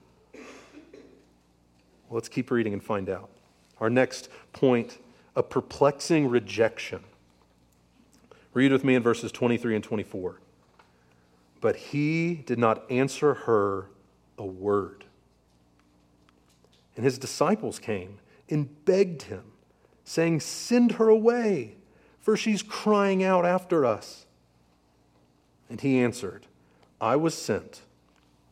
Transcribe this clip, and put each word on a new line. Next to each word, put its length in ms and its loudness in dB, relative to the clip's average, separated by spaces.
Well, 100 -20
let's 180 -6
keep 200 -4
reading 240 0
and 100 -6
find 240 -4
out. 220 -8
Our 120 0
next 380 0
point, 460 0
a 80 0
perplexing 840 0
rejection. 760 -2
Read 160 4
with 120 2
me 120 4
in 80 2
verses 280 0
twenty-three 440 0
and 80 -4
twenty-four. 560 -8
But 140 2
he 580 -2
did 240 -6
not 320 2
answer 460 0
her 540 0
a 60 -10
word. 580 -2
And 80 -6
his 140 0
disciples 600 -2
came 400 -8
and 380 -4
begged 380 2
him, 280 -14
saying, 380 0
"Send 520 0
her 160 4
away, 680 2
for 180 2
she's 240 0
crying 640 0
out 220 4
after 380 2
us." 420 -2
And 120 -12
he 180 2
answered, 480 -4
"I 140 2
was 180 0
sent 480 -8